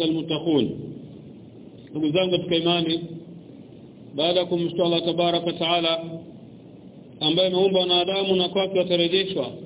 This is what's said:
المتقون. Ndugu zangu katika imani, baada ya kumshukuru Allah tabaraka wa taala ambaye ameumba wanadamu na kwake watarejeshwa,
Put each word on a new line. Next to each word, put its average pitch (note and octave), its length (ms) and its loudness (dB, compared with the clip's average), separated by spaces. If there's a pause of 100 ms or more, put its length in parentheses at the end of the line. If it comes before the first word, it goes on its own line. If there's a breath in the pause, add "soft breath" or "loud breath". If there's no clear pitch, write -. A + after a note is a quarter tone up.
المتقون. D#3+ 560 0 (1300)
Ndugu D3+ 240 -2
zangu F#3 160 2
katika F3 260 0
imani, E3 400 2 (1200)
baada F3 240 2
ya F3 60 0
kumshukuru F3 380 0
Allah E3+ 200 2
tabaraka E3+ 420 0
wa E3+ 60 0
taala E3 520 0 (1160)
ambaye E3 280 2
ameumba F#3 320 4
wanadamu F#3 560 2
na F3+ 120 2
kwake F#3+ 300 0
watarejeshwa, F3 680 2 (200)